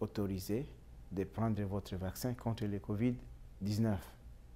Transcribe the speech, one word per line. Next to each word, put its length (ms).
autorisés 680
de 100
prendre 400
votre 320
vaccin 400
contre 300
le 160
covid 340
dix-neuf. 400